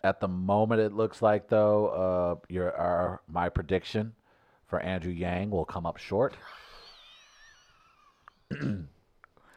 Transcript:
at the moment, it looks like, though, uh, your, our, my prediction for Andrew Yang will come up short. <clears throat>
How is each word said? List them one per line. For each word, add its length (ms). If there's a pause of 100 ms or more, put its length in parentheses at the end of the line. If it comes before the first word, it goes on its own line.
at 160
the 80
moment, 540
it 120
looks 280
like, 280
though, 380
uh, 640
your, 260
our, 520
my 220
prediction 640 (540)
for 120
Andrew 320
Yang 400
will 140
come 200
up 120
short. 380 (2250)
<clears throat> 100 (960)